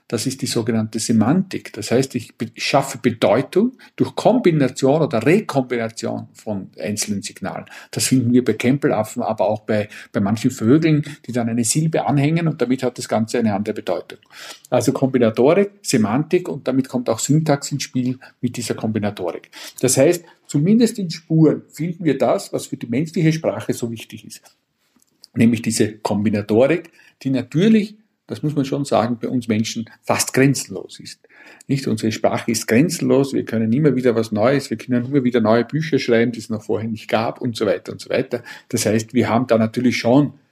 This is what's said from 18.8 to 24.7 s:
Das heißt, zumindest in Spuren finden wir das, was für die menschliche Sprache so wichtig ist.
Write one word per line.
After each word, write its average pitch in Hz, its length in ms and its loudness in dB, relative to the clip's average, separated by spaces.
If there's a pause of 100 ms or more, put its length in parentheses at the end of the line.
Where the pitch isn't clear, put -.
Das 123 160 2
heißt, 170 280 4 (220)
zumindest 220 520 2
in 180 120 -6
Spuren 160 580 2
finden 170 360 -8
wir 135 120 0
das, 131 360 0
was - 140 -6
für - 100 -10
die - 100 -10
menschliche 156 460 0
Sprache 113 420 -4
so 113 160 -8
wichtig - 340 -16
ist. - 160 -20 (920)